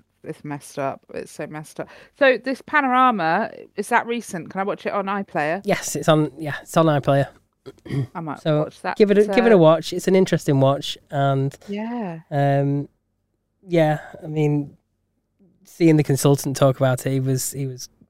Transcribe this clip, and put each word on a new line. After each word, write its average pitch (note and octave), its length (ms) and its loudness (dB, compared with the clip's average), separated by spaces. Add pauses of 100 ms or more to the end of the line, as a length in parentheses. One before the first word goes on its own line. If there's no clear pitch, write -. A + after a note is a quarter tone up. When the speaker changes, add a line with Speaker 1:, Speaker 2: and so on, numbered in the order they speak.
(240)
Speaker 1:
It's - 200 -16
messed D3 360 -14
up. C3+ 340 -8
It's - 180 -12
so D#3 140 -12
messed D#3 340 -16
up. D3+ 80 -10 (300)
So C4 200 2
this C4 260 -8
Panorama, B3 880 0 (240)
is G3+ 140 -8
that A#3 180 0
recent? A3+ 420 -8
Can F#3 120 -8
I - 20 -4
watch G3 240 -6
it - 60 -6
on G3 120 -4
iPlayer? G3 600 -4
Speaker 2:
Yes, - 300 -2
it's D3+ 140 -2
on, D3+ 280 4
yeah, D3+ 260 -10
it's - 140 -10
on E3 100 4
iPlayer. C#3 400 0 (480)
<clears throat> C3+ 400 -8
Speaker 1:
I F3 60 -8
might D#3 180 -10
Speaker 2:
So D3+ 220 0
Speaker 1:
watch - 200 -8
that, F#3 160 -6
Speaker 2:
give G3+ 140 4
it G3 80 4
a, G#3+ 80 4
give A3+ 180 2
it A#3 60 6
a G#3+ 40 8
Speaker 1:
uh, F3+ 40 8
Speaker 2:
watch. D#3+ 340 6
It's F3+ 140 -4
an F#3+ 80 4
interesting E3 460 2
watch. C3+ 360 0 (140)
And, C#3 440 0 (120)
Speaker 1:
Yeah. G#3 540 -8 (100)
Speaker 2:
um, C#3 560 0 (800)
yeah, D#3 320 2 (240)
I - 40 -14
mean, D3 480 -2 (880)
seeing D#3+ 340 2
the D3+ 60 2
consultant C#3 540 2
talk C#3 200 4
about B2+ 280 0
it, C3+ 60 -2
he C3+ 80 -2
was, C3 320 -2
he C#3 160 -8
was, B2+ 220 -14 (200)